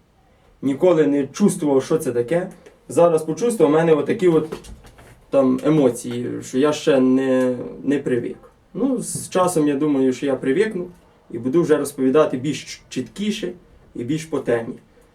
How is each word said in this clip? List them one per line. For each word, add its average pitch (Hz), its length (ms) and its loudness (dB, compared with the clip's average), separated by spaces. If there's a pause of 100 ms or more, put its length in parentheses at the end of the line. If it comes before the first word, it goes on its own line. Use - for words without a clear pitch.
(640)
ніколи 151 440 4
не 143 200 0
чувствував, 147 560 2
що 160 160 0
це 131 140 -4
таке. 120 380 -2 (380)
Зараз 156 340 4
почувствував, 156 520 0
у - 20 4
мене 165 160 4
отакі 151 360 0
от 156 180 2 (840)
там 131 340 2
емоції, 123 640 0 (140)
що - 160 -6
я 151 140 2
ще 147 280 2
не, 127 560 2 (280)
не 139 140 0
привик. 127 380 -4 (380)
Ну, 240 240 -2
з - 320 -10
часом, 175 380 0
я 143 60 0
думаю, 135 380 2
що 135 140 -6
я 131 100 0
привикну 180 500 -2 (440)
і - 80 -10
буду 131 240 0
вже 151 140 4
розповідати 139 600 2
більш 131 280 -6
ч-, - 240 -18
чіткіше 190 640 -6 (420)
і 120 100 -8
більш 156 200 -4
по - 140 -6
темі. 117 360 -4 (400)